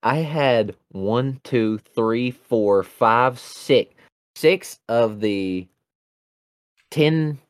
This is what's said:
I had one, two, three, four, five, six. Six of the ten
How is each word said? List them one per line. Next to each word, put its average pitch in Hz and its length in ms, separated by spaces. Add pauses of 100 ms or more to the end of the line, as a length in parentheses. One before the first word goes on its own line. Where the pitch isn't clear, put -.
I 127 160
had 143 580 (140)
one, 120 540
two, 110 340 (160)
three, 117 360
four, 104 520
five, 120 560
six. - 560 (420)
Six - 420 (100)
of 117 320
the 95 460 (1300)
ten 151 460 (120)